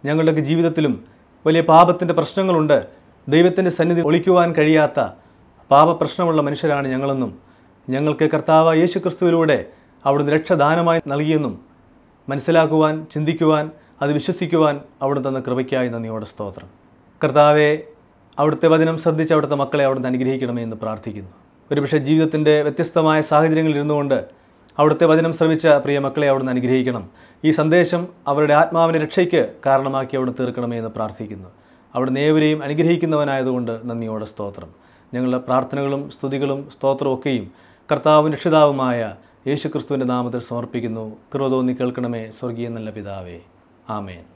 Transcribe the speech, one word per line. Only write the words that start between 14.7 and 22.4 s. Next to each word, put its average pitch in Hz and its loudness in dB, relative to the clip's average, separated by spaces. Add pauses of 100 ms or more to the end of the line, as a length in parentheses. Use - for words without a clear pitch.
അവിടുന്ന് 139 -2
തന്ന 131 -4
കൃപയ്ക്കായി 127 -4
നന്ദിയോടെ 113 -8
സ്തോത്രം. - -14 (520)
കർത്താവെ, 147 6 (680)
അവിടുത്തെ 151 0
വചനം 160 4
ശ്രദ്ധിച്ച് 160 0
അവിടുത്തെ 147 0
മക്കളെ 139 0
അവിടുന്ന് 131 -2
അനുഗ്രഹിക്കണമേ 127 -2
എന്ന് 113 -8
പ്രാർത്ഥിക്കുന്നു. 107 -10 (400)
ഒരുപക്ഷെ 143 0
ജീവിതത്തിൻ്റെ 151 2